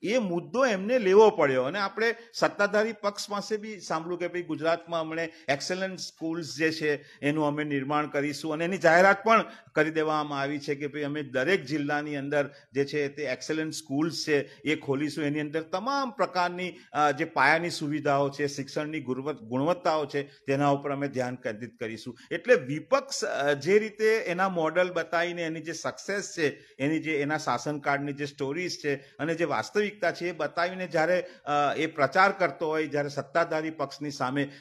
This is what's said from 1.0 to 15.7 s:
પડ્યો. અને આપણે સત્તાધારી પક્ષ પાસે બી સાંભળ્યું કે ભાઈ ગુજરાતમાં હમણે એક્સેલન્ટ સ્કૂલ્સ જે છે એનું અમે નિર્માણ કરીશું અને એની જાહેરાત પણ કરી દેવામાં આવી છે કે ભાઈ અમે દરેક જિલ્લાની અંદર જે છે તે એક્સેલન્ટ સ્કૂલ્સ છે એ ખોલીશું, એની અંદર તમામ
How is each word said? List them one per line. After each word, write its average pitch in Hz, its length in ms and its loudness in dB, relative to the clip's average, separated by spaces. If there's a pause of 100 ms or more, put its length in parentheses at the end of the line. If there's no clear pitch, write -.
પડ્યો. 139 340 4
અને 160 160 -2
આપણે 214 360 0 (180)
સત્તાધારી 208 600 2
પક્ષ 202 360 -6
પાસે 202 280 -4
બી 214 220 -12
સાંભળ્યું 170 400 -4
કે 175 80 -2
ભાઈ 175 140 -6
ગુજરાતમાં 165 600 -2
હમણે 160 320 -6 (140)
એક્સેલન્ટ 185 520 -4
સ્કૂલ્સ 160 580 -6
જે 160 140 2
છે 151 340 -2 (160)
એનું 147 260 2
અમે 147 160 0
નિર્માણ 147 440 -2
કરીશું 147 460 -2
અને 160 120 -2
એની 185 120 -2
જાહેરાત 180 460 6
પણ 214 220 6 (300)
કરી 156 160 4
દેવામાં 151 480 0
આવી 139 200 -2
છે 143 160 -4
કે 143 120 -6
ભાઈ 147 140 -8
અમે 147 220 -4
દરેક 139 420 0
જિલ્લાની 147 500 -2
અંદર 143 360 -2 (220)
જે 139 120 0
છે 143 220 -2
તે 143 160 -8
એક્સેલન્ટ 156 500 -4
સ્કૂલ્સ 151 540 -2
છે 151 120 4 (260)
એ 151 100 0
ખોલીશું, 147 500 -2
એની 147 140 -2
અંદર 151 220 -4
તમામ 240 500 -2